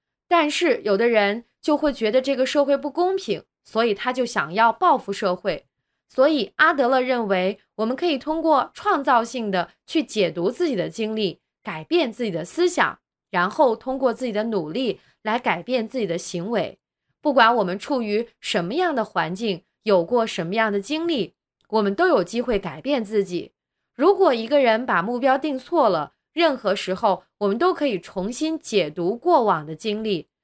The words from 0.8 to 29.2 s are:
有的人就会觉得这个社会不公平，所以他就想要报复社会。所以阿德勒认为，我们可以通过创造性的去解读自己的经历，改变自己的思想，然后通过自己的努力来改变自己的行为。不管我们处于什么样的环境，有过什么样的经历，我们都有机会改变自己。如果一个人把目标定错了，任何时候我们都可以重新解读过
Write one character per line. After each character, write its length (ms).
有 120
的 120
人 360
就 160
会 160
觉 200
得 100
这 140
个 100
社 180
会 120
不 120
公 280
平， 260
所 200
以 80
他 200
就 120
想 300
要 180
报 240
复 160
社 220
会。 300
所 160
以 300
阿 160
德 160
勒 140
认 260
为， 300
我 100
们 100
可 120
以 100
通 240
过 320
创 320
造 180
性 280
的 220
去 160
解 280
读 200
自 160
己 80
的 140
经 260
历， 260
改 220
变 260
自 140
己 60
的 160
思 200
想， 320
然 220
后 260
通 220
过 160
自 100
己 80
的 120
努 260
力 300
来 160
改 240
变 240
自 120
己 80
的 100
行 340
为。 280
不 140
管 220
我 60
们 160
处 220
于 260
什 240
么 100
样 200
的 100
环 300
境， 300
有 200
过 240
什 200
么 80
样 180
的 80
经 260
历， 280
我 140
们 120
都 140
有 160
机 160
会 180
改 220
变 240
自 180
己。 300
如 220
果 160
一 160
个 140
人 240
把 160
目 180
标 160
定 220
错 320
了， 220
任 240
何 180
时 200
候 300
我 100
们 120
都 160
可 120
以 140
重 320
新 260
解 300
读 260
过 300